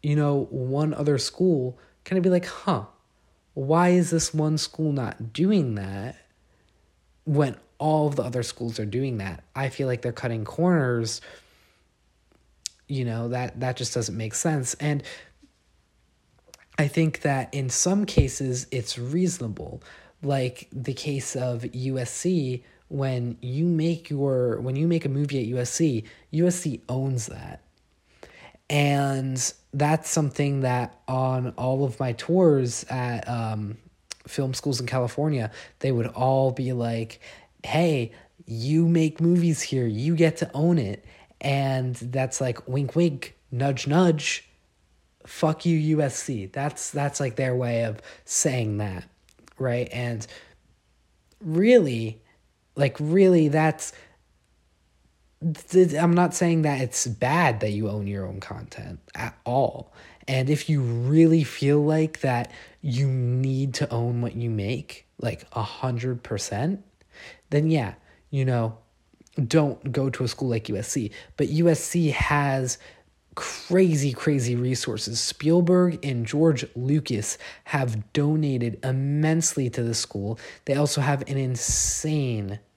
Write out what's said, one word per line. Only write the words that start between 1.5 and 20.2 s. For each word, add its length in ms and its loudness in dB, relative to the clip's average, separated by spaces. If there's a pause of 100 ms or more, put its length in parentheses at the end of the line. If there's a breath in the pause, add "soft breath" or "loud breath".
kind 140 -2
of 60 2
be 80 4
like, 160 2
"Huh, 380 -4 (680)
why 360 4
is 200 6
this 240 0
one 240 2
school 340 -2
not 420 -4
doing 420 2
that 400 -8 (1080)
when 300 0 (220)
all 300 2
of 80 -2
the 80 0
other 180 -4
schools 380 -8
are 80 -4
doing 320 -4
that?" 240 -8 (120)
I 140 -4
feel 180 -4
like 140 -2
they're 100 -4
cutting 320 -6
corners. 760 0 (1700 loud breath)
You 180 -4
know, 240 -4
that, 300 -6
that 180 -4
just 160 -6
doesn't 240 -4
make 160 -6
sense. 400 -2
And 300 -2 (1800 loud breath)
I 80 4
think 340 0
that 320 -2
in 160 -4
some 380 0
cases 640 0
it's 260 -6
reasonable, 840 -4 (400 loud breath)